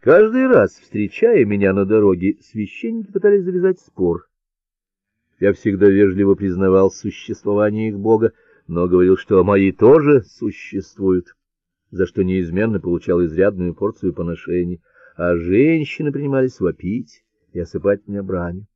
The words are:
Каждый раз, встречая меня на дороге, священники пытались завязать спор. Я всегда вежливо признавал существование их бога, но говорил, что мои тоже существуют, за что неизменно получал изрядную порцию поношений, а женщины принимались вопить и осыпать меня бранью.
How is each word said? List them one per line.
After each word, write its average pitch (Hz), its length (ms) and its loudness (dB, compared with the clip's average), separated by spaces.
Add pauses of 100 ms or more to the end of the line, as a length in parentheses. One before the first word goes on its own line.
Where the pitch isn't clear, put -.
Каждый 220 480 4
раз, 131 240 2
встречая 127 720 0
меня 101 280 0
на 98 140 0
дороге, 98 560 2
священники 214 680 -10
пытались 202 320 2
завязать 185 360 -2
спор. - 480 -6 (1080)
Я 98 140 0
всегда 98 360 2
вежливо 98 460 2
признавал 95 560 0
существование 107 1000 -4
их 101 80 -10
бога, 110 340 0 (340)
но 85 220 -2
говорил, 90 280 4
что 92 280 2
мои 98 280 2
тоже 143 500 4
существуют, 95 1120 -6 (540)
за 90 160 -2
что - 160 -6
неизменно 92 580 -2
получал 87 440 -2
изрядную 90 500 -2
порцию 98 400 -6
поношений, 87 680 -6 (340)
а 87 200 -2
женщины 143 760 -2
принимались 139 500 -4
вопить - 640 -6 (280)
и 87 80 -8
осыпать 98 480 -4
меня 101 140 -8
бранью. 92 540 -8